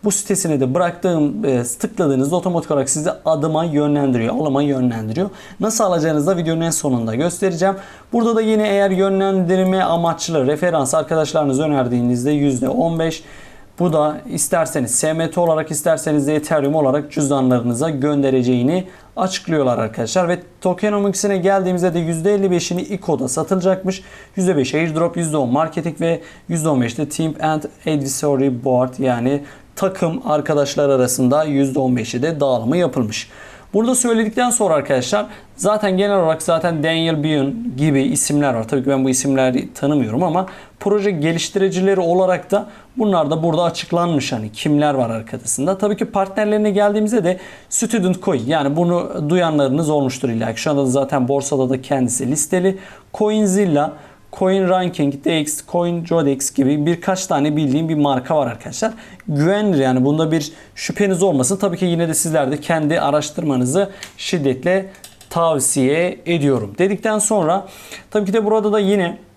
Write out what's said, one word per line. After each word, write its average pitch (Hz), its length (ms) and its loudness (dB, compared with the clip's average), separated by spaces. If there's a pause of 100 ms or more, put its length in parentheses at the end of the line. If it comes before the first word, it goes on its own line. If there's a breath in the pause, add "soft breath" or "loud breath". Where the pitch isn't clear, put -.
Bu 202 60 2
sitesine 170 500 0
de 131 140 0
bıraktığım, 175 680 0
e, 127 180 2
tıkladığınızda 143 760 0
otomatik 170 340 -2
olarak 139 200 0
sizi 151 200 -2 (140)
adıma 156 400 0
yönlendiriyor, 143 720 2
alıma 143 280 0
yönlendiriyor. 127 680 -2 (300 loud breath)
Nasıl 214 240 0
alacağınızı 156 420 2
da 185 100 2
videonun 165 240 -2
en 165 100 -2
sonunda 120 440 -2
göstereceğim. 175 600 0 (380 loud breath)
Burada 233 240 2
da 226 40 2
yine 214 280 2
eğer 196 220 2
yönlendirme 190 920 2
amaçlı 165 640 0
referans 151 480 0
arkadaşlarınız 151 680 0
önerdiğinizde 123 680 0
yüzde 143 380 2
on 165 300 0
beş. 160 240 -2 (560 loud breath)
Bu 170 140 2
da 151 280 0 (120)
isterseniz 156 600 -2
S 156 180 0
M 160 180 -2
T 180 100 -2
olarak 160 300 0
isterseniz 156 560 0
de 151 80 2
Ethereum 147 400 0
olarak 147 380 0
cüzdanlarınıza 127 760 0
göndereceğini 135 960 2 (320 loud breath)
açıklıyorlar 147 640 0
arkadaşlar. 117 500 -2
Ve 175 100 -2 (220)
tokenomics'ine 202 760 0
geldiğimizde 185 580 0
de 170 40 0
yüzde 170 360 0
elli 196 160 2
beşini 175 320 -2
Ico'da 151 460 -4
satılacakmış. 185 720 -2 (340 loud breath)
Yüzde 185 200 2
beş 135 180 0
airdrop, 160 420 0
yüzde 160 200 -2
on 123 160 0
marketing 160 480 -2
ve 165 200 0 (280 loud breath)
yüzde 160 200 -2
on 139 120 2
beş 117 180 -2
de 147 100 -4
team 160 340 -4
and 156 200 0 (240)
advisory 139 800 0
board 127 340 0
yani 127 440 0 (340 loud breath)
takım 180 500 -2
arkadaşlar 147 640 0
arasında 131 560 2
yüzde 139 340 0
on 127 180 2
beşi 117 260 -4
de 156 180 -2
dağılımı 127 360 0
yapılmış. 135 540 -2 (440 loud breath)
Burada 226 200 2
söyledikten 233 560 0
sonra 196 240 2
arkadaşlar 139 520 0 (300 loud breath)
zaten 202 400 0
genel 202 220 2
olarak 160 240 2
zaten 165 400 0
Daniel 160 400 0
Byun 139 540 0
gibi 139 260 2
isimler 139 520 0
var. 113 140 -4
Tabii 131 160 0
ki 135 60 0
ben 135 140 2
bu 131 60 2
isimleri 131 600 0
tanımıyorum 139 500 0
ama 180 240 0 (340 loud breath)
proje 208 300 2
geliştiricileri 185 880 0
olarak 180 500 2
da 208 160 0 (320 loud breath)
bunlar 180 320 2
da 160 120 0
burada 170 200 2
açıklanmış 170 720 0
hani 107 200 -6
kimler 147 420 2
var 120 160 0
arkasında. 123 680 -4
Tabii 208 180 0
ki 226 80 -2
partnerlerine 214 680 0
geldiğimizde 208 540 2
de 185 140 0 (300 loud breath)
Student 185 540 0
Coin 127 240 0
yani 143 300 0
bunu 175 520 0
duyanlarınız 151 600 2
olmuştur 139 380 0
illa 113 260 -2
ki. 117 60 -10
Şu 156 100 -2
anda 139 120 2
da 135 40 2
zaten 131 420 0
borsada 135 420 0
da 131 120 -2
kendisi 127 480 -2
listeli. 185 480 0 (360 loud breath)
Coinzilla, 196 800 2 (460 loud breath)
Coin 190 300 2
Ranking, 175 460 0 (100)
D 165 160 2
X, 151 220 -6 (100)
Coin 175 320 -2
Jodex 143 500 0
gibi 147 320 2
birkaç 175 400 -2
tane 147 300 0
bildiğim 151 320 0
bir 160 60 0
marka 143 420 0
var 139 100 2
arkadaşlar. 214 460 -6 (360 loud breath)
Güvenilir 180 500 2
yani 131 260 2
bunda 156 280 2
bir 156 200 -2 (220 loud breath)
şüpheniz 190 480 -2
olmasın. 175 340 2
Tabii 190 200 -2
ki 185 80 -2
yine 170 240 0
de 156 60 -2
sizler 147 380 0
de 147 80 -4
kendi 160 400 0
araştırmanızı 147 880 0 (260 loud breath)
şiddetle 175 720 0 (440 loud breath)
tavsiye 156 960 0
ediyorum. 135 520 0
Dedikten 202 400 0
sonra 196 480 0 (440 loud breath)
tabii 208 160 0
ki 190 60 -2
de 220 120 2
burada 208 280 2
da 214 60 2
yine 196 400 2 (180)